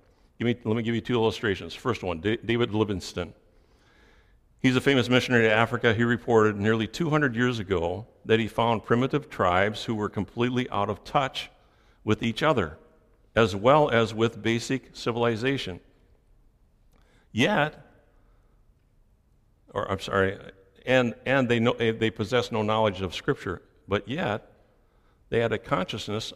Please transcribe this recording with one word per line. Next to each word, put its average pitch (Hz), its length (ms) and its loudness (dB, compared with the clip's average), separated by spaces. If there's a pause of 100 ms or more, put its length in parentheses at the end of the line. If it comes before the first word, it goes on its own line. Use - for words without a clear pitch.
(380)
Give 113 80 -2
me, 120 180 0
let 110 120 0
me 120 60 -4
give 117 120 -2
you 110 80 -2
two - 100 -4
illustrations. 110 640 0
First - 280 -4
one, 87 180 -6
Da-, 107 180 -2
David 117 340 -2
Livingstone. 98 600 -4 (1300)
He's 131 160 4
a 127 40 2
famous 127 300 2
missionary 123 320 4
to 110 100 4
Africa. 117 400 2
He 110 100 2
reported 113 540 4
nearly 110 300 0
two 165 240 -4
hundred 147 260 0
years 123 220 0
ago 92 480 -4 (180)
that 113 160 4
he 110 80 -2
found 117 340 0
primitive 135 460 0
tribes 98 560 0
who 117 100 -4
were 104 140 -2
completely 123 640 -4
out 101 180 -2
of - 160 -6
touch - 460 -4 (520)
with 107 200 0
each 117 200 -2
other, 113 360 0 (580)
as 107 180 4
well 139 360 4
as 113 240 2
with 110 280 0
basic 117 540 -2
civilization. 120 840 -2 (1500)
Yet, 151 480 0 (2000)
or 98 160 -4
I'm 98 100 -4
sorry, 98 380 0 (480)
and, 123 280 2 (120)
and 131 200 2
they 117 140 2
know, 117 140 2
they 113 360 0
possessed 117 420 -2
no 113 100 0
knowledge 107 400 0
of 87 120 -4
Scripture, - 460 -6 (260)
but 101 220 -4
yet 123 420 -4 (800)
they 113 120 0
had 117 120 0
a 107 60 -2
consciousness 110 760 -6